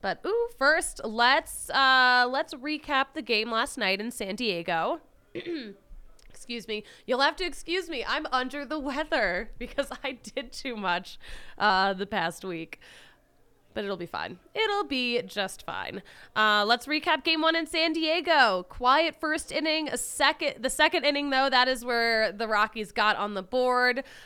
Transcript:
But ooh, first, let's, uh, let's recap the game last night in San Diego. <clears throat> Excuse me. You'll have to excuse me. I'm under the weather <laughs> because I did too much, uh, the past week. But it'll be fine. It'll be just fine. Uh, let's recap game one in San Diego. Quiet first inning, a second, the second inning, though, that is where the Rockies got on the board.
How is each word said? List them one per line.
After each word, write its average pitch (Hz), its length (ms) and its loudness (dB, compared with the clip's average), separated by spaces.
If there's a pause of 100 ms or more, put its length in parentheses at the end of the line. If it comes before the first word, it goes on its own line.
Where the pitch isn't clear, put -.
But 196 240 -4
ooh, 466 220 0 (100)
first, 311 460 2
let's, 240 680 2
uh, 254 580 6
let's 277 260 -2
recap 285 600 -2
the 311 80 -6
game 226 300 0
last 233 260 -2
night 196 220 2
in 226 100 -6
San 202 240 -6
Diego. 185 680 -2 (160)
<clears throat> - 1120 -12
Excuse - 380 -10
me. 214 160 -6 (240)
You'll 247 140 0
have 302 160 4
to 370 80 -4
excuse 349 440 -4
me. 277 160 -6
I'm 294 280 -2
under 262 320 -2
the 302 160 -6
weather 247 720 -2
<laughs> - 40 -14
because - 280 -4 (160)
I 269 160 -6 (160)
did - 180 -8
too 254 240 -8
much, 185 440 -4 (360)
uh, 196 360 4
the 202 120 -6
past 175 400 -2
week. 170 360 -10 (920)
But 220 100 -4
it'll 196 120 -4
be 175 100 -8
fine. 90 320 -8 (160)
It'll 415 300 0
be 247 380 -2
just 196 420 -8
fine. - 380 -8 (320)
Uh, 208 320 4
let's 240 200 0
recap 302 360 0
game 320 180 0
one 320 140 4
in 330 140 -2
San 330 240 0
Diego. 311 760 2
Quiet 277 520 2
first 311 320 -4
inning, 311 360 0
a - 80 -4
second, 302 680 0
the 254 40 0
second 311 360 2
inning, 285 260 0
though, 269 180 2
that 254 200 4
is 247 160 -2
where 233 480 2
the 214 160 -4
Rockies 214 420 0
got 214 260 2
on 208 180 -4
the 190 80 -4
board. 247 600 2 (240)